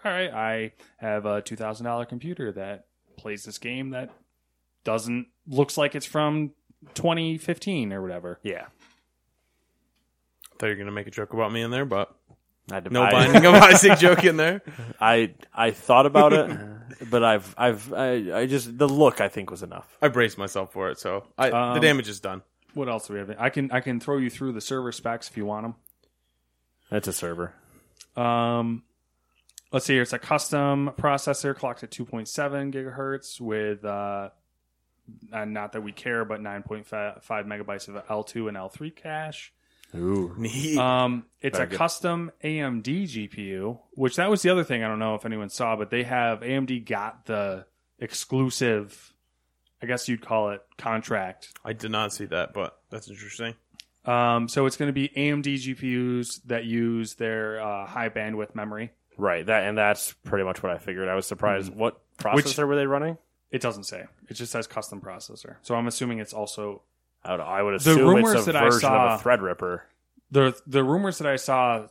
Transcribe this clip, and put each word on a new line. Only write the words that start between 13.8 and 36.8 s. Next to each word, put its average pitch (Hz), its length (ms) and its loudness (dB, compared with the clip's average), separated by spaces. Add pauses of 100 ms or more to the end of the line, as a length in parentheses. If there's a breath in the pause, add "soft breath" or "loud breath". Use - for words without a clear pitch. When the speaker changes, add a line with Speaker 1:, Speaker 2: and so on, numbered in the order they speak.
Speaker 3:
joke 175 260 8
in 165 120 6
there. 170 260 2 (180)
Speaker 2:
<laughs> 117 200 -14
I, 113 340 6 (180)
I 113 200 2
thought 127 340 6
about 147 260 8
it, 151 240 2 (280)
Speaker 3:
<laughs> - 260 -16
Speaker 2:
but 117 140 4
I've, 104 340 4
I've, 117 340 0
I, 113 500 -2
I 131 40 0
just, 120 320 -4
the 143 100 4
look 139 320 6
I 101 80 2
think 98 220 -10
was 95 140 -12
enough. - 360 -16
Speaker 3:
I 151 80 6
braced 117 300 0
myself 95 340 -6
for 95 180 -4
it, - 100 -10
so 98 240 -6 (120)
I, 127 140 2
the 123 60 2
Speaker 1:
Um, 120 240 0
Speaker 3:
damage 139 280 4
is 104 120 -12
done. 95 220 -8 (320)
Speaker 1:
What 135 140 -6
else 113 200 -6
do 101 60 -10
we 101 40 -6
have? 101 200 -10
I 123 120 0
can, 135 220 -4
I 127 80 0
can 127 200 -4
throw 143 180 -2
you 127 120 -2
through 131 220 -8
the 110 80 -10
server 127 320 -6
specs 117 360 -8
if - 80 -20
you 107 80 -6
want 104 220 -6
'em. 117 80 -10 (1160)
Speaker 2:
That's 104 180 -2
a 92 40 -4
server. 85 420 -8 (640)
Speaker 1:
Um, 117 680 -2 (880)
let's 131 140 0
see 139 80 2
here. 127 80 4
It's 120 100 -4
a 123 60 -4
custom 143 800 0
processor, 143 600 -2
clocked 120 260 -8
at 117 80 -16
two - 140 -10
point 113 240 -10
seven 139 440 -6
gigahertz 135 680 -10
with, 107 440 -4
uh, 101 440 -6 (1040)
uh, 107 140 -6
not 107 260 -8
that 110 100 -8
we 104 100 -12
care, 117 320 -4
but 107 160 -8
nine 101 220 -10
point 107 240 -12